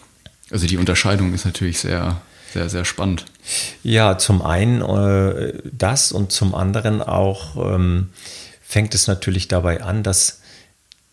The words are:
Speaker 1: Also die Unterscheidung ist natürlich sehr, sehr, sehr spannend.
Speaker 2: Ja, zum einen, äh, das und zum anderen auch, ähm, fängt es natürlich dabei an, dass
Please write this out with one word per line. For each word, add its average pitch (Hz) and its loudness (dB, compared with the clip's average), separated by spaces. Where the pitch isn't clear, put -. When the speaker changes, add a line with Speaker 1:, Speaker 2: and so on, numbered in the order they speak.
Speaker 1:
Also 87 0
die 90 0
Unterscheidung 95 2
ist 92 -4
natürlich 90 -2
sehr, 87 -2
sehr, 85 -2
sehr 90 -4
spannend. 92 -2
Speaker 2:
Ja, 110 4
zum 95 4
einen, 98 2
äh, 98 0
das 117 0
und 98 -2
zum - 0
anderen 107 0
auch, 95 -2
ähm, 90 2
fängt 107 0
es - 0
natürlich 95 0
dabei 87 0
an, 104 -2
dass - 0